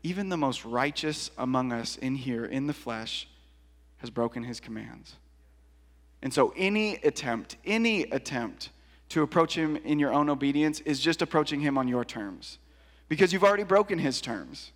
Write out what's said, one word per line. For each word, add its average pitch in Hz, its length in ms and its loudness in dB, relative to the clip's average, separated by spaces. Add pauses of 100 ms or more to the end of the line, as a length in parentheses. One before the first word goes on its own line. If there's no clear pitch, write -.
even 185 260 -4
the 180 80 -2
most 139 280 0
righteous 143 720 -2
among 127 340 0
us 117 240 -6
in 131 200 -4
here, 120 280 -4
in 135 220 -4
the 147 60 -2
flesh, 113 560 -8 (680)
has 120 120 -10
broken 117 320 -2
his 120 160 -10
commands. 113 560 -14 (1080)
And 131 120 -4
so 147 220 6
any 202 400 2
attempt, 143 680 -2
any 220 400 2
attempt 120 680 -6 (400)
to 160 120 2
approach 160 320 2
him 156 220 0
in 147 240 0
your 135 120 4
own 147 160 4
obedience 147 520 2
is 143 180 -2
just 160 240 2
approaching 151 380 0
him 143 180 0
on 131 80 2
your 123 180 0
terms, - 540 -12 (500)
because 165 240 4
you've 190 120 4
already 202 180 6
broken 196 360 4
his 135 220 0
terms. 95 560 -10